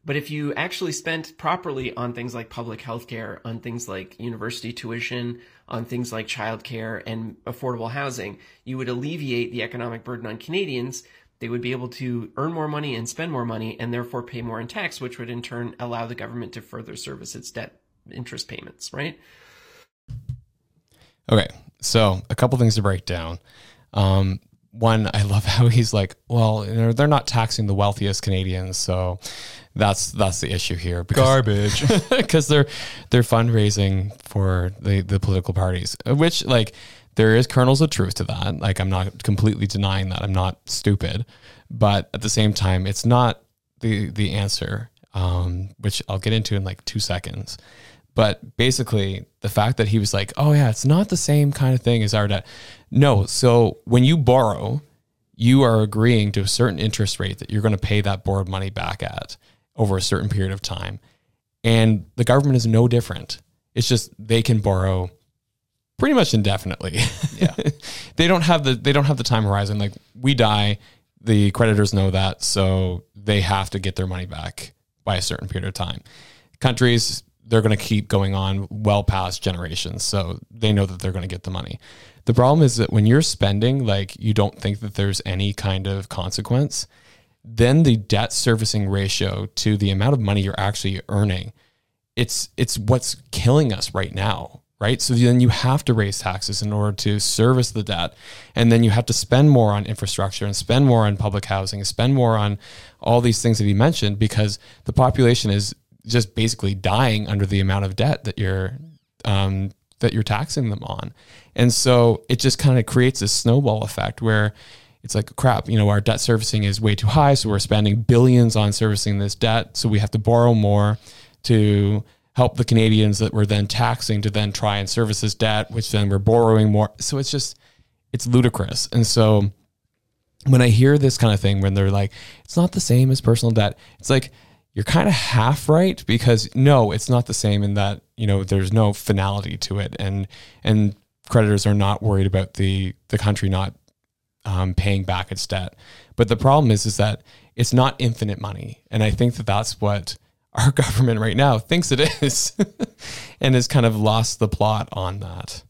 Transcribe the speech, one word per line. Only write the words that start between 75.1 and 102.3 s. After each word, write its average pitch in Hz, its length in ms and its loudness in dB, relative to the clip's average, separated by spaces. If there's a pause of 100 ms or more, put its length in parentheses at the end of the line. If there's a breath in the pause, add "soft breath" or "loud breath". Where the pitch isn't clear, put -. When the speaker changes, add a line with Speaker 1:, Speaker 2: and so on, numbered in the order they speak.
Speaker 2:
a 90 60 -2
certain - 260 -6
period 92 220 -6
of 92 40 -12
time. - 280 -8 (580 loud breath)
Countries, 120 640 0 (220)
they're 113 160 4
gonna 107 160 2
keep - 320 -2
going 98 260 0
on 98 340 -2
well 104 340 2
past 92 380 -2
generations, 87 640 -6
so 87 360 -4 (120)
they 110 220 0
know 101 120 4
that 92 140 -10
they're 95 140 -6
gonna 90 140 -8
get 95 160 -10
the - 80 -8
money. - 280 -10 (460 loud breath)
The 117 80 2
problem 131 300 6
is 120 120 4
that 113 180 0
when 104 120 4
you're 123 160 6
spending, 120 640 0
like, 98 340 -2
you 110 140 0
don't 101 260 0
think 104 220 -4
that 107 140 -10
there's 98 300 -2
any 98 280 -2
kind 95 340 -4
of 98 220 -6
consequence, 113 800 -4 (560 soft breath)
then 120 400 4
the 131 120 6
debt 107 380 -2
servicing 110 540 0
ratio 98 680 -2
to 107 220 0
the 101 120 0
amount 101 240 2
of 135 60 0
money 101 220 0
you're 95 180 -4
actually 98 500 -4
earning, 98 440 -2 (640)
it's, - 420 -4
it's - 200 -2
what's 120 380 0 (160)
killing 131 420 2
us - 220 -8
right 95 180 -4
now, 101 480 -4 (180)
right? 117 220 0
So - 120 0
then 123 280 6
you 123 80 6
have 127 360 0
to 127 80 2
raise 101 260 0
taxes 95 420 -6
in 104 100 -4
order 104 260 0
to 104 220 0
service 120 520 2
the 107 120 -6
debt. 85 300 -4 (420 loud breath)
And 117 160 6
then 117 120 6
you 113 80 6
have 113 160 2
to 113 60 -2
spend 139 380 4
more 113 220 6
on 101 120 -2
infrastructure 98 600 -4
and 101 100 -4
spend 135 300 2
more 117 200 4
on 101 120 0
public 101 280 -2
housing 98 340 -4
and 98 80 -6
spend 127 280 0
more 117 220 2